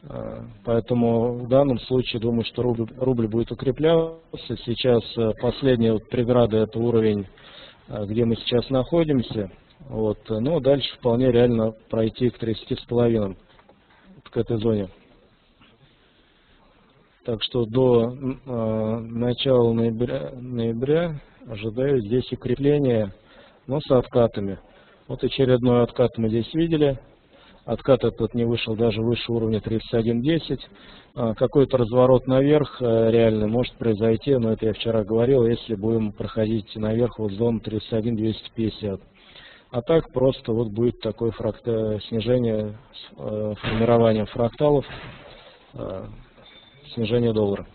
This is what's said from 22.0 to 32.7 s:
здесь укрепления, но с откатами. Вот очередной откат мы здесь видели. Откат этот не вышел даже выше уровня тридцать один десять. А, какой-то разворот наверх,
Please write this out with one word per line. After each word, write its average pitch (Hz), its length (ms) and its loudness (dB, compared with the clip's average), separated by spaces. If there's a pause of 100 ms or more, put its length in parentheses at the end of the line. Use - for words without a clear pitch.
здесь 117 300 -2
укрепления, 123 800 0 (540)
но 135 140 -4
с - 100 -8
откатами. 110 680 0 (480)
Вот 127 160 -8
очередной 123 580 2
откат 117 360 0
мы 113 100 0
здесь 113 260 -2
видели. 156 460 0 (680)
Откат 123 340 2
этот 113 300 -2
не 117 140 0
вышел 113 300 -2
даже 113 260 0
выше 117 280 -2
уровня 113 300 0
тридцать 107 320 -4
один 117 300 0
десять. 151 440 -2 (480)
А, 113 200 -2
какой-то 131 420 2
разворот 123 500 4
наверх, 139 540 2